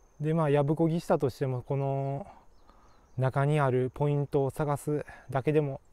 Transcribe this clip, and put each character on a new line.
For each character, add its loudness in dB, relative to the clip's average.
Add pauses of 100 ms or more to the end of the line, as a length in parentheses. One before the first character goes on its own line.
(200)
で、 0
ま 2
あ、 2
や 4
ぶ 0
こ 2
ぎ 0
し -14
た 4
と 0
し -12
て -2
も、 -4
こ -4
の -4 (880)
中 0
に 2
あ 2
る 0
ポ 0
イ 2
ン 0
ト 2
を -2
探 -2
す -4 (240)
だ -2
け 2
で 4
も -4 (120)